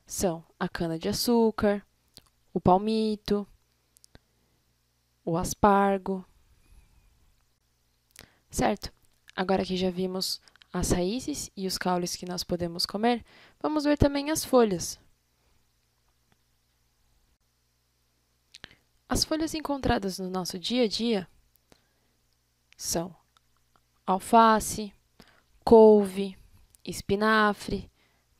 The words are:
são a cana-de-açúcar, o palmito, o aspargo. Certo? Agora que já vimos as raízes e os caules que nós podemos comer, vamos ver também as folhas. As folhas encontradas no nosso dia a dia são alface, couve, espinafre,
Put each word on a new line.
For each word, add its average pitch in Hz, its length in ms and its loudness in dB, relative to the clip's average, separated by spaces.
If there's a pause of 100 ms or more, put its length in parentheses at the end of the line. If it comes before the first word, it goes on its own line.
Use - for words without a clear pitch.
são 165 380 -4 (140)
a 180 100 -4
cana-de-açúcar, 208 1160 -2 (680)
o 180 80 -4
palmito, 208 840 0 (1800)
o 170 120 -2
aspargo. 196 880 2 (2250)
Certo? 226 420 -4 (420)
Agora 190 300 0
que 185 120 -4
já 185 140 0
vimos 185 500 -6 (320)
as 180 180 -4
raízes 233 680 -4
e 190 100 -8
os 185 120 -6
caules 180 380 -4
que 185 100 -14
nós 180 180 -8
podemos 170 400 -6
comer, 226 400 -2 (360)
vamos 302 240 -4
ver 294 120 2
também 285 340 0
as 320 140 -4
folhas. 208 560 0 (4000)
As - 160 0
folhas 311 280 -4
encontradas 247 640 -4
no 185 120 -8
nosso 185 280 -6
dia 240 260 -2
a 220 40 0
dia 208 400 -4 (1500)
são - 380 -6 (920)
alface, 214 840 2 (720)
couve, 202 760 6 (460)
espinafre, 208 1080 -2 (500)